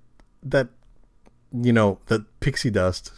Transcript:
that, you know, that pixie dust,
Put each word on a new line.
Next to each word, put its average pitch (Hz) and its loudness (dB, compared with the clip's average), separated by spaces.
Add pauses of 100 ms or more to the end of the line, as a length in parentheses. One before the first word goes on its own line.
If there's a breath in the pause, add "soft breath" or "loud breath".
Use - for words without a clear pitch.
(440)
that, 135 -2 (840)
you 120 0
know, 104 2
that 110 -2 (160)
pixie 135 -2
dust, 92 -2